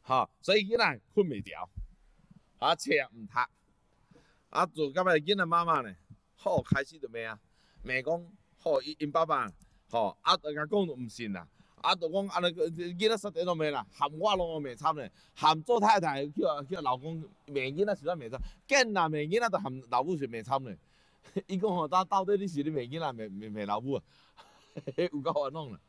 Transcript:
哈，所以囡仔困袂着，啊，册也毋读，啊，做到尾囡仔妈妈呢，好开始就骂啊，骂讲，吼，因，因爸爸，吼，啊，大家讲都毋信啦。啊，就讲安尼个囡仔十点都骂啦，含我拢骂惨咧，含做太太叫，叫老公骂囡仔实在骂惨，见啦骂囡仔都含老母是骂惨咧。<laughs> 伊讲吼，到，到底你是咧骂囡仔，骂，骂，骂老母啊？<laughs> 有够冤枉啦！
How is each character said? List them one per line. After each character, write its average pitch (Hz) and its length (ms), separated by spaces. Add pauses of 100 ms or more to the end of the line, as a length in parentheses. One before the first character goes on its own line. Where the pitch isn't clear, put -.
哈， 127 300 (100)
所 190 160
以 214 80
囡 226 140
仔 165 220 (120)
困 202 140
袂 113 160
着， 85 260 (880)
啊， 151 160
册 - 180
也 139 160
毋 110 180
读， - 60 (1160)
啊， 165 160
做 156 260
到 170 120
尾 175 180
囡 185 160
仔 190 80
妈 170 220
妈 151 160
呢， 101 120 (400)
好 170 280
开 139 200
始 160 160
就 135 120
骂 117 80 (100)
啊， 107 100 (440)
骂 127 180
讲， 170 320 (260)
吼， 147 220
因， 147 200
因 147 120
爸 165 140
爸， 131 260 (380)
吼， 110 320
啊， 175 140
大 151 140
家 151 140
讲 151 40
都 180 260
毋 123 120
信 110 260
啦。 87 140 (360)
啊， 175 140
就 170 120
讲 196 200
安 175 160
尼 175 80
个 165 180
囡 175 380
仔 226 80
十 208 160
点 165 120
都 180 120
骂 156 140
啦， 127 220
含 147 240
我 196 200
拢 165 260
骂 135 140
惨 156 180
咧， 131 160 (240)
含 156 300
做 240 160
太 208 180
太 143 300
叫， 151 340
叫 139 180
老 127 160
公 160 240 (260)
骂 143 80
囡 139 300
仔 208 120
实 - 80
在 170 100
骂 131 140
惨， 123 120 (280)
见 262 240
啦 175 160
骂 156 100
囡 160 220
仔 233 80
都 185 100
含 131 320
老 123 100
母 165 160
是 139 120
骂 113 140
惨 135 200
咧。 107 160 (560)
<laughs> - 140
伊 190 100
讲 208 100
吼， 175 200
到， 185 160
到 196 200
底 202 120
你 196 100
是 147 160
咧 151 80
骂 151 120
囡 135 180
仔， 143 120
骂， 110 160
骂， 104 220
骂 104 160
老 104 140
母 135 140
啊？ 101 100 (680)
<laughs> 170 380
有 202 80
够 131 120 (160)
冤 131 40
枉 151 200
啦！ 85 160